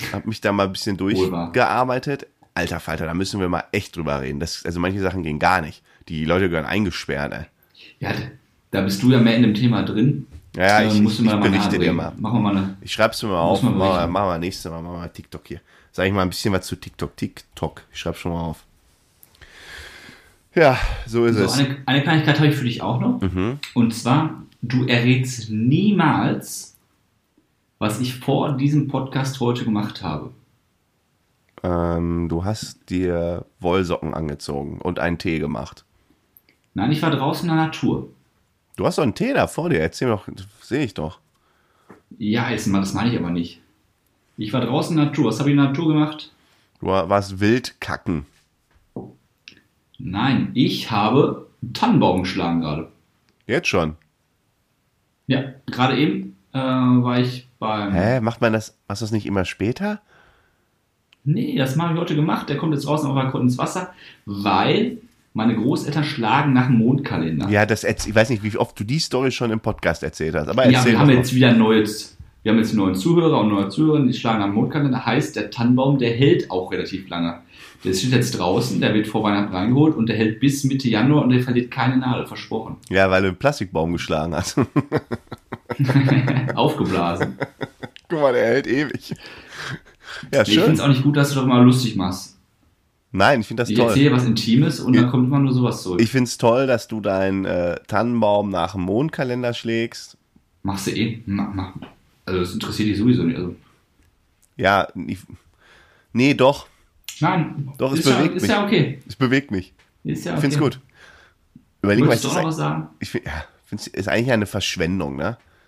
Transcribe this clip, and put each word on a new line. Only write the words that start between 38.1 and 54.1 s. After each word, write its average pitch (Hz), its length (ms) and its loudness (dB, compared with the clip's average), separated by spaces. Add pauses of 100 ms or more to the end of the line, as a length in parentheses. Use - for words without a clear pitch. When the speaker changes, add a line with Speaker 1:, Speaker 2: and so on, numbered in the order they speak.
Speaker 1:
Du 92 100 -2
hast 165 120 -2
doch 170 60 2
einen 117 120 0
Tee 247 180 -2
da 139 140 2
vor 170 220 -4
dir, 139 120 2
erzähl 85 260 -2
mir 113 80 2
doch, 98 120 -8 (340)
seh 143 220 -2
ich 113 100 -4
doch. 78 260 -8 (960)
Speaker 2:
Ja, 117 320 -2
jetzt 110 180 -4
mal, 98 120 0
das 95 140 -2
meine 110 180 0
ich 90 80 -2
aber 85 100 -4
nicht. 87 320 -6 (760)
Ich 107 160 -8
war 127 80 0
draußen 123 320 -2
in 160 40 0
der 147 100 4
Natur. 147 180 0
Was 113 140 0
habe 143 100 0
ich 143 60 4
in - 60 4
der 135 60 4
Natur 156 220 -2
gemacht? 151 420 0 (480)
Speaker 1:
Du - 80 -8
wa-, 92 220 0
warst 98 320 0
wild 117 400 2
kacken. 78 440 -6 (1700)
Speaker 2:
Nein, 98 560 -2
ich - 380 0
habe 113 560 0 (140)
einen 113 120 -10
Tannenbaum 107 500 4
geschlagen 85 380 -2
gerade. 76 280 -6 (580)
Speaker 1:
Jetzt 139 200 -2
schon? 80 280 0 (1300)